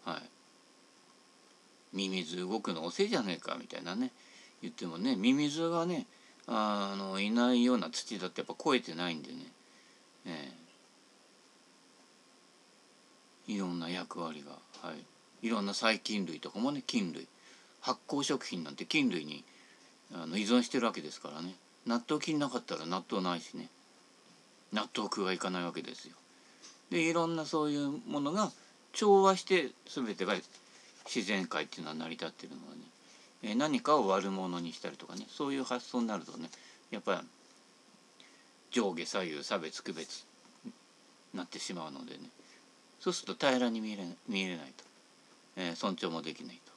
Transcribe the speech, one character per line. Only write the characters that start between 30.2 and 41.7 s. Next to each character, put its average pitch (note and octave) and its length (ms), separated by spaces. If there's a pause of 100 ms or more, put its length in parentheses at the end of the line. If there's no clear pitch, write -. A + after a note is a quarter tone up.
が G2+ 100 (680)
自 G2+ 220
然 F#2+ 200
界 D#2 180
っ - 40
て - 80
い E2+ 40
う - 20
の D#2 80
は D#2 40
成 D#2+ 120
り E2 60
立 E2 140
っ D2+ 40
て - 160
る - 100
の D#2 120
は - 60
ね、 - 60 (600)
え G#2+ 100
ー、 - 40
何 C#3 240
か D3+ 160
を G#2+ 120
悪 F#2+ 220
者 F#2 300
に E2 120
し - 80
た E2 100
り D2 60
と - 100
か - 80
ね、 G2 140
そ C#3+ 200
う C#3 60
い C3+ 40
う B2+ 60
発 B2 220
想 B2 140
に A#2 60
な G#2+ 100
る E2 80
と D#2+ 140
ね、 D#2+ 120 (400)
や G#2+ 100
っ - 20
ぱ F#2+ 200
り B2+ 60 (1400)
上 G#2 240
下 E2 120
左 F#2+ 180
右 D2 200
差 G#2 140
別 D#2 240
区 G2 100
別 - 340 (1080)
な F2+ 100
っ - 20
て - 120
し - 160